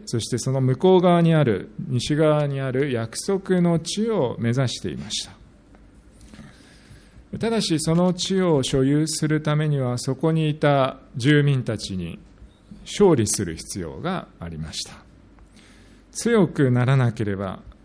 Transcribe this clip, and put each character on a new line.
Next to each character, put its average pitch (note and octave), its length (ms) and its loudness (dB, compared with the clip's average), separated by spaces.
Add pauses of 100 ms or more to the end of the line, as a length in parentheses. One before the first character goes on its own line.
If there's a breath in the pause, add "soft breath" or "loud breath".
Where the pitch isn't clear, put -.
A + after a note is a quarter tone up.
そ A#2+ 140 -4
し - 100 -6
て B2 80 -2
そ C3 140 -4
の C3+ 100 0
向 C3 140 2
こ F#3 220 6
う F3 40 6
側 F3 200 4
に E3 120 4
あ D#3 100 4
る、 G#2+ 260 0 (180)
西 C3 280 -2
側 D3+ 320 2
に C#3 120 -4
あ C3+ 120 -4
る C3+ 200 -2
約 A2+ 260 -4
束 F#3+ 440 -2
の E3+ 180 2
地 G#3 300 -4
を D#3+ 300 -2
目 A#2 100 -2
指 B2+ 200 0
し - 120 -8
て F#2+ 80 -6
い C2+ 80 -6
ま - 140 -12
し - 140 -6
た。 - 60 -18 (2000 loud breath)
た G#3 140 -2
だ A3 100 0
し、 D#3 180 0
そ D#3+ 140 0
の F3+ 200 2
地 F#3+ 280 -2
を D#3+ 220 2
所 C3+ 200 0
有 D3 220 2
す D#3 220 -4
る D3+ 140 0
た D3+ 140 -2
め D3+ 140 0
に C#3+ 100 0
は、 B2 200 -2
そ C3+ 160 -4
こ D#3+ 160 0
に D#3+ 180 0
い D3 60 -2
た C#3+ 420 2 (180)
住 C#3+ 280 4
民 C3+ 200 0
た G#2+ 140 -4
ち G2 180 -8
に E2+ 220 -8 (680)
勝 F#3+ 300 4
利 A2 120 2
す - 160 -4
る E2+ 120 -6
必 - 240 -12
要 D#2 220 -10
が D#3 260 -6 (120)
あ E2+ 80 -10
り E2 100 -10
ま - 160 -10
し - 120 -10
た。 - 80 -18 (1160 loud breath)
強 A3 360 2
く C3+ 240 2
な B2 140 2
ら C3+ 120 2
な A#2+ 140 2
け A2 140 -6
れ G2+ 100 -4
ば、 F#2+ 240 -8 (260)